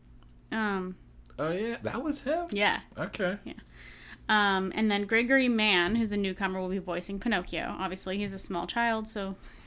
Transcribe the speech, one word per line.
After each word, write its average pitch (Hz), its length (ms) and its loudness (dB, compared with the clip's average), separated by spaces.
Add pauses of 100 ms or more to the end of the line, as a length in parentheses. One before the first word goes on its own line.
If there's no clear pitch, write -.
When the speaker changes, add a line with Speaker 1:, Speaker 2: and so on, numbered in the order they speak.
(540)
Speaker 1:
Um, 190 420 -2 (420)
Speaker 2:
Oh, 156 140 -2
yeah. 220 320 -2
That 208 180 -4
was 311 200 -4
him? 330 300 0
Speaker 1:
Yeah. 202 280 2 (180)
Speaker 2:
Okay. 196 460 -2
Speaker 1:
Yeah. - 100 -12 (760)
Um, 196 440 4
and 214 160 2
then 202 160 2
Gregory 247 440 4
Mann, 214 480 4
who's 214 160 2
a 208 40 0
newcomer, 190 440 0
will 185 80 -2
be 190 80 0
voicing 180 420 -4
Pinocchio. 185 580 -2
Obviously, 185 420 -4
he's 202 140 -2
a 190 60 -8
small 175 280 -4
child, 226 420 0
so 196 260 -4 (320)